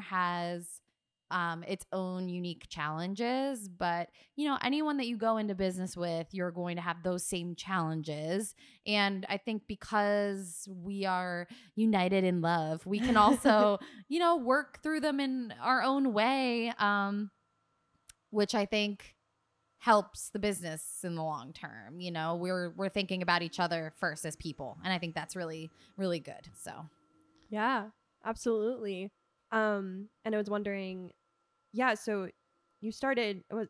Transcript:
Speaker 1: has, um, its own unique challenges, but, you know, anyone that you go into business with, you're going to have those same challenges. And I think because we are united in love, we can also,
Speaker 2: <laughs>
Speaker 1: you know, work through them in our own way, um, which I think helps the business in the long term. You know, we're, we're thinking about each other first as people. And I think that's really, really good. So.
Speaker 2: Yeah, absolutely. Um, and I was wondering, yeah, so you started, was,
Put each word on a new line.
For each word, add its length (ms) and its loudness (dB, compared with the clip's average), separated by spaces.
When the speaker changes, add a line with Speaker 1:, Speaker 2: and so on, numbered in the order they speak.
Speaker 1:
has, 720 -2
um, 340 -2
its 280 -4
own 380 -4
unique 400 -6
challenges, 1000 -2
but, 420 -2
you 100 0
know, 140 0
anyone 360 2
that 100 -2
you 100 -4
go 200 2
into 180 -2
business 420 -2
with, 360 -2
you're 180 -2
going 260 -4
to 40 -4
have 220 -4
those 220 0
same 300 -4
challenges. 1000 -2
And 420 2
I 100 -2
think 300 -6
because 1040 0
we 340 -6
are 420 -2
united 480 6
in 180 4
love, 440 0
we 140 -2
can 180 4
also, 600 8
Speaker 2:
<laughs> 140 -20
Speaker 1:
you 120 0
know, 180 6
work 460 2
through 180 0
them 180 2
in 420 -2
our 200 4
own 320 4
way, 640 2
um, 520 2
which 260 2
I 100 2
think 500 -2
helps 500 2
the 100 -6
business 640 -4
in 120 -4
the 80 -4
long 300 -6
term. 460 -14
You 120 -6
know, 240 -2
we're, 360 -2
we're 180 -4
thinking 320 -2
about 200 4
each 180 -6
other 400 0
first 260 -4
as 100 -6
people. 480 -10
And 100 0
I 60 0
think 160 -6
that's 200 -8
really, 340 -8
really 220 0
good. 300 -14
So. 260 -12
Speaker 2:
Yeah, 380 0
absolutely. 880 -2
Um, 560 0
and 100 -2
I 40 2
was 120 -2
wondering, 640 -4
yeah, 220 2
so 340 -2
you 120 -6
started, 600 0
was, 180 -4